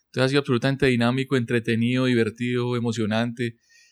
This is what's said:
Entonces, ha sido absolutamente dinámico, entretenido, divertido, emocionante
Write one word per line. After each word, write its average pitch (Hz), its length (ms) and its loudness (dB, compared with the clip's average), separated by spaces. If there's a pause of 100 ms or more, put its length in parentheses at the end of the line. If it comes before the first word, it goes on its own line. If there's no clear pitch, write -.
Entonces, - 180 -2
ha 131 60 2
sido 143 100 2
absolutamente 135 480 0
dinámico, 127 500 0
entretenido, 117 680 0
divertido, 123 720 0
emocionante 117 800 -2 (340)